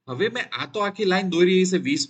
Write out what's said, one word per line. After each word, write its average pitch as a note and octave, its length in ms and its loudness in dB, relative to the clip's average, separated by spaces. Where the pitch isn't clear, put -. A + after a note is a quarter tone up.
હવે C3+ 200 -2
મેં A#3 240 -6
આ B2+ 140 -6
તો G#3 140 -6
આખી G3+ 240 -2
લાઈન F#3 260 2
દોરી F3+ 360 4
છે F#3 120 0
વીસ C#3 320 -2